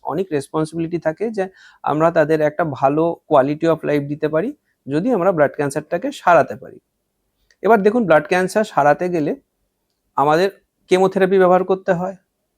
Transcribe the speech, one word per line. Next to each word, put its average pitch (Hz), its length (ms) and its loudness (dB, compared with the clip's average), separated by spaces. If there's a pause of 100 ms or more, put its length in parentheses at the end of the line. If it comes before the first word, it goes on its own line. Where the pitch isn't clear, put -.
অনেক 180 280 -6
রেসপন্সিবিলিটি 160 680 -6
থাকে 160 300 -6
যে 196 180 -6 (360)
আমরা 156 280 0
তাদের 156 300 0
একটা 151 300 -2
ভালো 151 440 0 (160)
quality 147 340 2
of 160 180 0
life 147 240 -2
দিতে 147 200 -6
পারি, 170 260 -4 (360)
যদি 170 220 -2
আমরা 190 200 0
ব্লাড 147 240 0
ক্যান্সারটাকে 156 560 -6
সারাতে - 440 2
পারি। - 240 -20 (840)
এবার 202 200 4
দেখুন, 214 240 0
ব্লাড 151 220 4
ক্যান্সার 185 360 0
সারাতে 175 460 0
গেলে 170 260 -2 (800)
আমাদের 156 340 2 (380)
কেমোথেরাপি 190 500 2
ব্যবহার 185 260 4
করতে 190 300 -2
হয়, 185 220 -6 (420)